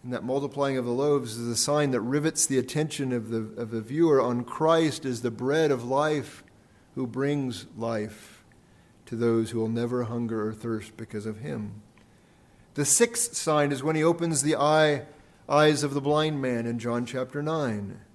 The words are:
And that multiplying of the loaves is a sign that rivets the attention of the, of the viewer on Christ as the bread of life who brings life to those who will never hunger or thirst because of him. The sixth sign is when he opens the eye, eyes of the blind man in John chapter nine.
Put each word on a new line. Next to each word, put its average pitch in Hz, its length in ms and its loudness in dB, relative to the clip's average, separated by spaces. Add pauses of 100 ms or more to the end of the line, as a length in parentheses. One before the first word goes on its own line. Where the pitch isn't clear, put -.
And 123 120 -8
that 110 100 -6
multiplying 139 540 -2
of 120 80 -2
the 120 60 -2
loaves 131 440 0
is 117 100 -6
a 117 80 -2
sign 147 360 2
that 123 100 0
rivets 147 460 0
the 139 100 0
attention 139 560 -2
of 113 160 -4
the, 113 220 -4 (100)
of 113 100 -6
the 113 120 -4
viewer 147 360 4
on 120 260 2
Christ 160 600 2
as 123 160 -4
the 117 100 -2
bread 139 400 0
of 123 140 0
life 143 580 -2 (520)
who 131 120 -4
brings 131 600 -2 (100)
life 110 680 -6 (600)
to - 100 -10
those 113 360 2
who 120 80 -4
will 110 100 0
never 120 360 -2
hunger 113 440 -4
or 110 60 -6
thirst 110 420 -8
because 107 300 -10
of 107 140 -8
him. 110 420 -8 (920)
The 143 100 0
sixth - 500 2
sign 147 360 2
is 131 100 -4
when 156 120 0
he 156 80 2
opens 165 400 2
the 151 140 2
eye, 151 460 4 (440)
eyes 151 360 6
of 143 100 -2
the 143 80 0
blind 151 400 2
man 123 240 -2
in 120 140 -2
John 120 260 -2
chapter 131 380 -6
nine. 123 580 -2 (140)